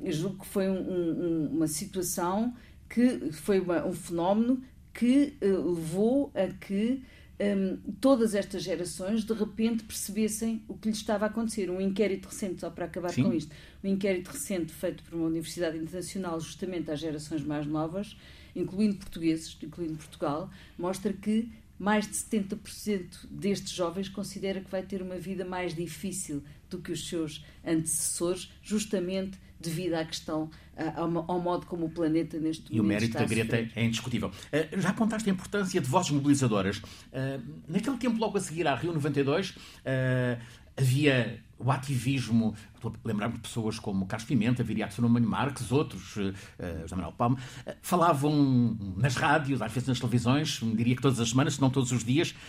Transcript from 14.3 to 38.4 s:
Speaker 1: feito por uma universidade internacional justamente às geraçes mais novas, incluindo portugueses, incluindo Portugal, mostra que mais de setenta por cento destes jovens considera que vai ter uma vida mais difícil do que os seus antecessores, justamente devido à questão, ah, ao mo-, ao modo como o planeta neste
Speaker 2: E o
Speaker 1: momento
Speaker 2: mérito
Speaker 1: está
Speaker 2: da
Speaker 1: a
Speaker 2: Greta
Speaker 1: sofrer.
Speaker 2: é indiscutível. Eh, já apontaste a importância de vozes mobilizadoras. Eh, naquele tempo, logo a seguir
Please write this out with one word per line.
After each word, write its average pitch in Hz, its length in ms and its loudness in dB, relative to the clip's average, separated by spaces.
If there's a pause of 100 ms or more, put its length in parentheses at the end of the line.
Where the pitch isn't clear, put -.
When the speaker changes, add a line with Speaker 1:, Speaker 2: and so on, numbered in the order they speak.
Speaker 1:
feito 170 300 -6
por 170 120 -12
uma 165 100 0
universidade 165 500 -2
internacional 170 640 -6
justamente 165 520 -6
às 147 80 -4
geraçes 151 440 -6
mais 147 220 -4
novas, 160 500 -4 (400)
incluindo 190 420 0
portugueses, 160 640 -2
incluindo 160 340 -6
Portugal, 156 540 -6 (260)
mostra 190 340 -2
que 220 380 0 (280)
mais 208 300 2
de - 80 -8
setenta 202 400 -2
por - 160 -12
cento 185 580 -6
destes 180 440 -2
jovens 180 340 -2
considera 190 540 -6
que - 100 -14
vai 190 100 -2
ter 185 200 -6
uma 185 160 -8
vida 180 260 -6
mais 180 320 -4
difícil 165 640 -6 (280)
do 180 80 -6
que 165 120 -10
os 160 200 -6
seus 160 340 -4 (240)
antecessores, 170 800 -2 (140)
justamente 190 760 -2 (220)
devido 170 360 -2
à 165 100 0
questão, 156 440 -4 (280)
ah, 160 240 -4
ao 170 100 0
mo-, 165 160 0
ao 180 100 0
modo 175 280 0
como 165 220 -4
o - 20 -8
planeta 165 500 0
neste 156 240 -2 (100)
Speaker 2:
E 113 60 4
o 107 40 6
Speaker 1:
momento 98 40 6 (140)
Speaker 2:
mérito 113 80 4
Speaker 1:
está 113 100 0
Speaker 2:
da 113 60 4
Speaker 1:
a - 20 2
Speaker 2:
Greta 113 300 2
Speaker 1:
sofrer. 113 180 -2
Speaker 2:
é 113 100 2
indiscutível. 110 460 0 (220)
Eh, 156 240 2
já 185 140 2
apontaste 220 380 0
a 190 40 4
importância 185 480 0
de 127 80 -2
vozes 175 220 4
mobilizadoras. 131 720 4 (300)
Eh, 135 300 -4 (260)
naquele 226 300 0
tempo, 240 240 0
logo 202 160 0
a - 20 0
seguir 160 280 -2